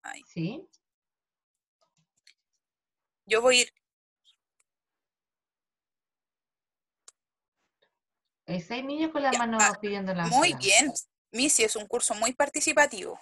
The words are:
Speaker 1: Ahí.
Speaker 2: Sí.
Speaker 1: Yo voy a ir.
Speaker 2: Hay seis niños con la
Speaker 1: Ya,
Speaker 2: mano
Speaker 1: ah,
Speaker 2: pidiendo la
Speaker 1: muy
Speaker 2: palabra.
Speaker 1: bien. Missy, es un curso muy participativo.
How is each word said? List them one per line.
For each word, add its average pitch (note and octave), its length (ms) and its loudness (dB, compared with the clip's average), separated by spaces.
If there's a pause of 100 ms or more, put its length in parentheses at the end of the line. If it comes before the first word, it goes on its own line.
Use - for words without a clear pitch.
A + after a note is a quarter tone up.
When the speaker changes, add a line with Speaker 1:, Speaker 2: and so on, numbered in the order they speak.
Speaker 1:
Ahí. - 180 -16 (100)
Speaker 2:
Sí. G3+ 300 -6 (2750)
Speaker 1:
Yo G#3+ 160 2
voy B3+ 160 6
a B3 40 6
ir. - 120 -2 (4000)
Speaker 2:
Hay E3+ 160 -6
seis B3+ 240 -10
niños D#4 260 -4
con C#4+ 120 -2
la C4 80 2
Speaker 1:
Ya, A#3+ 80 -2
Speaker 2:
mano A3+ 200 -2
Speaker 1:
ah, G3+ 220 4
Speaker 2:
pidiendo G3+ 320 -4
la E3+ 140 -4
Speaker 1:
muy D4 240 4
Speaker 2:
palabra. - 80 -8
Speaker 1:
bien. A3 340 2 (380)
Missy, B3 320 2
es G#3+ 120 0
un G#3 120 -8
curso A#3 260 -2
muy A3 200 -2
participativo. C#4+ 880 0